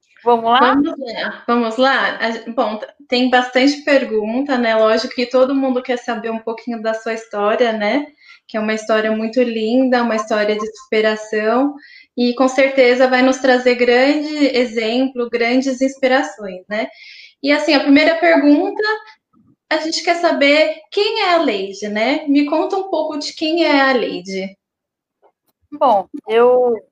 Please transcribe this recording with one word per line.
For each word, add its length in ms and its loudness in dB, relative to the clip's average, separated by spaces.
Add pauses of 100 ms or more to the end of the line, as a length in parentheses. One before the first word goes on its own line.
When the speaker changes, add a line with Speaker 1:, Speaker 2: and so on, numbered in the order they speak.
(240)
Speaker 1:
vamos 220 2
lá? 280 4
Speaker 2:
Vamos 240 0
lá, 480 -10
vamos 320 0
lá? 420 0
A 120 -2
gen-, 220 -10
bom, 240 -2
t-, 100 -12 (200)
tem 220 0
bastante 540 2
pergunta, 760 0
né? 180 2
Lógico 380 2
que 120 -2
todo 300 2
mundo 260 0
quer 160 -4
saber 320 -8
um 100 -6
pouquinho 420 -8
da 120 -4
sua 200 -6
história, 600 -2
né? 340 -2 (400)
Que 80 -12
é 60 -2
uma 120 -2
história 380 -2
muito 300 -2
linda, 600 0
uma 120 -2
história 420 -2
de 80 -6 (120)
superação 1000 -2 (400)
e 200 0
com 120 2
certeza 600 4
vai 120 2
nos 180 2
trazer 360 2
grande 600 2 (200)
exemplo, 760 -2
grandes 520 -2
inspirações, 880 -2
né? 180 -4 (560)
E 80 2
assim, 220 0
a 80 4
primeira 340 4
pergunta, 680 2 (880)
a 100 -2
gente 220 -6
quer 140 0
saber 640 2 (120)
quem 340 -2
é 120 2
a 60 2
Leide, 480 -4
né? 360 -2
Me 200 2
conta 320 -2
um 120 -6
pouco 280 -4
de 160 -10
quem 320 -2
é 160 2
a 100 2
Leide. 680 -6 (1120)
Speaker 1:
Bom, 360 0 (200)
eu, 460 4 (180)